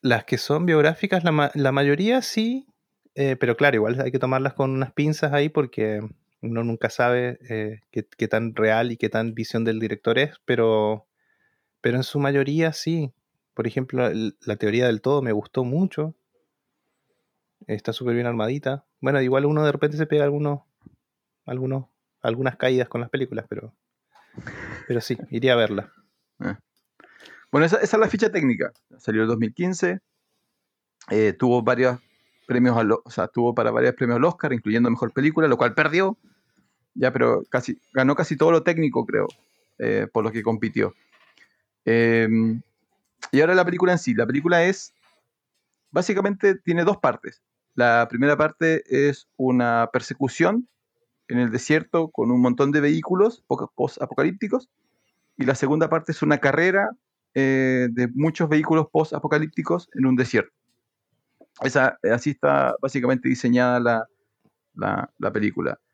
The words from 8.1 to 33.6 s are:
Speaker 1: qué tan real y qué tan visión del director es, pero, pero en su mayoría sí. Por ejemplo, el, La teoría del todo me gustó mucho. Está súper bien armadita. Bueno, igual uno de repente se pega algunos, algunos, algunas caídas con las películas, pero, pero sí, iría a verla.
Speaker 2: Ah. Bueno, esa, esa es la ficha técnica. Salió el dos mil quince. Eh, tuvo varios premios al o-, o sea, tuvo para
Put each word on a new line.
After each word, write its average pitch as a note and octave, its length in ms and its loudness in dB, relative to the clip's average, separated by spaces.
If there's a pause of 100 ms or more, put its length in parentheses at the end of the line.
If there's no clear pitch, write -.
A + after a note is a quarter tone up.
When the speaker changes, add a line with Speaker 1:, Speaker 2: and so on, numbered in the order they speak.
Speaker 1:
qué A2+ 100 -2
tan A2+ 280 -2
real A2 360 0
y A#2 60 -8
qué A2+ 120 -2
tan A2+ 240 -4
visión A2+ 300 -4
del A2+ 160 -2
director A2+ 400 -2
es, D3 260 -2
pero, A2 640 0 (760)
pero A#2+ 160 0
en C3 60 -2
su - 160 -6
mayoría C#3 540 0
sí. D#3+ 400 -4 (420)
Por A2+ 100 -6
ejemplo, B2+ 400 -4
el, G#2+ 400 -4
La G#2 100 -4
teoría A2 300 0
del A2+ 160 0
todo C#3 220 0
me A#2 80 -2
gustó G#2+ 320 -4
mucho. D#3 500 -4 (1500)
Está G#2+ 260 -6
súper A#2+ 220 -4
bien A#2+ 140 -2
armadita. C3 580 -4 (160)
Bueno, C3+ 200 0
igual C3 240 0
uno D3+ 200 2
de D3 60 2
repente D3+ 260 -2
se D#3 80 -2
pega D3+ 180 0
algunos, C#3+ 380 -2 (840)
algunos, C3 400 -6 (360)
algunas B2 340 -4
caídas B2+ 320 0
con A#2+ 140 -8
las A#2+ 80 -10
películas, B2+ 400 -6
pero, - 240 -14 (1120)
pero A#2+ 140 -2
sí, - 160 -6 (140)
iría B2 220 2
a - 20 6
verla. G#2 360 -2 (480)
Speaker 2:
Ah. G2+ 200 -8 (920)
Bueno, D3+ 140 4
esa, E3+ 120 2
esa A3 200 2
es - 40 4
la G#3+ 80 4
ficha G#3+ 220 0
técnica. C#3 420 0 (260)
Salió A2 240 0
el A2 40 0
dos A#2 100 -2
mil A2+ 160 -2
quince. F3+ 480 -2 (1080)
Eh, G#2 240 2
tuvo B2 300 2
varios B2 360 2 (460)
premios B2 320 2
al A2 140 2
o-, A2+ 120 2
o A#2 60 -20
sea, F2+ 180 -4
tuvo A#2+ 280 0
para A2+ 160 0